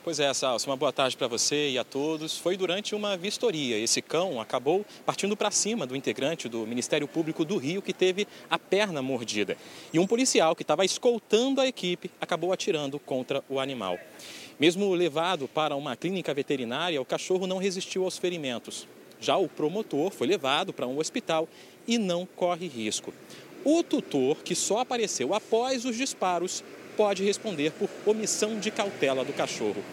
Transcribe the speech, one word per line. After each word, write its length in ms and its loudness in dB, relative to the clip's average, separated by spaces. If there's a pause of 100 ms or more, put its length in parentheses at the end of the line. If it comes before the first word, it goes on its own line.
Pois 160 -2
é, 140 4
Salso, 360 0
uma 60 0
boa 160 0
tarde 260 2
pra 100 -2
você 440 0
e 80 0
a 40 -2
todos. 540 -4
Foi 180 0
durante 380 -2
uma 240 -2
vistoria. 640 0
Esse 220 2
cão 380 -2
acabou 460 0 (200)
partindo 300 0
pra 140 0
cima 380 0
do 80 -6
integrante 520 -2
do 200 -4
Ministério 400 0
Público 360 0
do 140 0
Rio, 240 -2
que 120 -4
teve 340 2 (220)
a 100 2
perna 420 2
mordida. 560 0 (360)
E 40 4
um 80 6
policial 500 4
que 80 -8
tava 220 4
escoltando 760 2
a 60 4
equipe 540 -2
acabou 340 0
atirando 460 -2
contra 500 -2
o 100 -2
animal. 380 -2 (640)
Mesmo 340 4
levado 540 0
para 280 0
uma 200 -4
clínica 380 -2
veterinária, 680 -2
o 40 -4
cachorro 420 0
não 100 -2
resistiu 460 -2
aos 140 -2
ferimentos. 720 -4 (320)
Já 180 2
o 100 2
promotor 640 0
foi 160 -2
levado 460 2
pra 120 -4
um 140 -4
hospital 480 -2 (400)
e 100 4
não 280 0
corre 420 -2
risco. 460 -4 (500)
O 180 6
tutor, 640 0
que 100 -2
só 260 0
apareceu 540 0
após 520 0
os 100 -2
disparos, 680 -2 (360)
pode 260 4
responder 480 0
por 180 -2 (160)
omissão 540 2
de 100 0
cautela 540 0
do 100 -4
cachorro. 480 -2 (120)